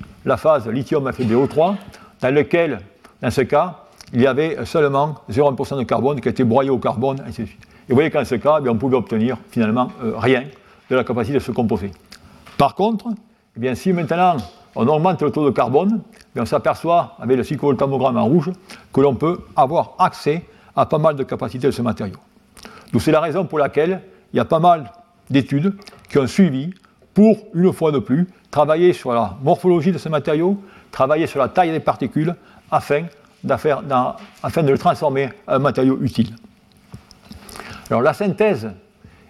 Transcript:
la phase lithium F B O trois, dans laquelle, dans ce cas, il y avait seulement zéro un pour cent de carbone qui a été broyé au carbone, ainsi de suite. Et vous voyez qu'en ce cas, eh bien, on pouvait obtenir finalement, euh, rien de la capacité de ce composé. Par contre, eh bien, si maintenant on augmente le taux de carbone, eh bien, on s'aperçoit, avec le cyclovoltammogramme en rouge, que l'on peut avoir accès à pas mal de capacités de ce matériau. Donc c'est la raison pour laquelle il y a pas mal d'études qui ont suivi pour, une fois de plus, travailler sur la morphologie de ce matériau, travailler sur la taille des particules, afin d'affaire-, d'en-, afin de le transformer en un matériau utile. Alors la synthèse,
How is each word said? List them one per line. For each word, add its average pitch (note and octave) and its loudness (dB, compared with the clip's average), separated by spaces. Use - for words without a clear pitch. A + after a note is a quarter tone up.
la C3 0
phase D3 2
lithium C3+ -2
F B2 -6
B A2+ 0
O C3 4
trois, F3 0
dans C3 0
laquelle, D3 0
dans B2 -2
ce C3+ 0
cas, D3+ 0
il A#2+ 2
y C3 6
avait C3+ -2
seulement C#3+ 0
zéro C#3 2
un C#3 0
pour C3 -6
cent C#3 -6
de B2+ -2
carbone A#2+ -2
qui B2+ -4
a A#2+ 0
été B2+ 0
broyé B2+ 2
au C3 2
carbone, C3 -4
ainsi A#2 -10
de G#2 -8
suite. - -20
Et - -4
vous B2 4
voyez D3 4
qu'en D3 0
ce B2 -4
cas, C#3+ 2
eh D3 -4
bien, B2 0
on A2+ 0
pouvait B2+ 0
obtenir A2+ -2
finalement, A#2+ 0
euh, A2 -4
rien B2 0
de C3 0
la B2 2
capacité A#2+ -2
de - -2
ce - -8
composé. G2+ -2
Par C#3+ 2
contre, G#3+ -2
eh - -10
bien, B2 -4
si F#3 -2
maintenant F3 2
on A#2 0
augmente D#3 2
le D3+ 2
taux D#3 0
de C#3+ 4
carbone, C#3+ 2
eh - -18
bien, A#2+ -4
on - -4
s'aperçoit, D#3 0
avec B2 0
le A#2+ 2
cyclovoltammogramme C3+ 0
en A2+ 2
rouge, D3+ 2
que C3+ 4
l'on C#3 4
peut D#3 -2
avoir D#3 0
accès E3+ -2
à C3+ 2
pas D#3+ 0
mal D#3 2
de C3+ -4
capacités B2+ -4
de C3 2
ce B2+ -4
matériau. A2+ -6
Donc A#2+ 2
c'est D#3+ 0
la D3+ 4
raison E3+ -2
pour D#3 -4
laquelle D#3 0
il A#2+ -4
y - 2
a A#2 0
pas D#3+ 2
mal E3 2
d'études C#3+ 0
qui C#3+ 2
ont C3 2
suivi D#3 2
pour, G#3+ 6
une F3 2
fois D#3 0
de C#3+ 0
plus, D#3+ -2
travailler D#3+ 2
sur C3 -6
la A2+ -2
morphologie E3+ 2
de E3 -2
ce - -10
matériau, D#3 0
travailler D3+ 2
sur C#3 -2
la A#2+ 0
taille F3 2
des D#3+ -2
particules, D3+ -2
afin D3+ 0
d'affaire-, C#3 0
d'en-, C3 -2
afin D#3 -2
de C#3 2
le C3+ 2
transformer D#3+ 0
en C#3+ 0
un C3 2
matériau C3 0
utile. A2+ -2
Alors A2+ 0
la D3 2
synthèse, F3+ -2